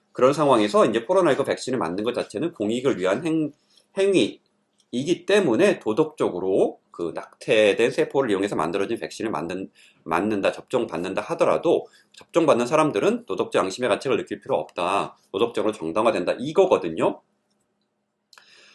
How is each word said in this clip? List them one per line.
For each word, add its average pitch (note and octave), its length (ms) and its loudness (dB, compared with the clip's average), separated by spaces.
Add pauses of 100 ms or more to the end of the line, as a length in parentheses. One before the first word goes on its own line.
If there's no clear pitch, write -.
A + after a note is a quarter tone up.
(120)
그런 B2+ 200 4
상황에서 C#3+ 540 4
이제 A2+ 160 0
코로나 F3+ 280 2
일구 B2+ 140 2
백신을 A#2+ 340 -4
만든 F#2 260 -4
것 A#2+ 100 -4
자체는 G#2 380 -6
공익을 A2+ 460 -2
위한 F#2 260 0
행-, D#3+ 280 -2 (440)
행위이기 - 1300 -2
때문에 C#3+ 520 2
도덕적으로 G#2 1040 -2 (100)
그 E2 240 -8
낙태된 G#2+ 760 2
세포를 C#3 400 0
이용해서 G2 240 0
만들어진 G2 440 -2
백신을 G#2+ 320 -8
만든-, F#2 400 -8 (340)
맞는다, F#2+ 480 0
접종받는다 F#2 680 -6
하더라도, E3 640 0 (260)
접종받는 B2+ 540 0
사람들은 D#3 580 0
도덕적 G#2 400 -2
양심의 A#2+ 240 -4
가책을 G2+ 300 0
느낄 G2+ 220 -8
필요 A#2+ 160 -2
없다, F2 600 -4 (160)
도덕적으로 A2 400 -2
정당화된다, F#2 640 -2
이거거든요. A#2+ 840 0 (1500)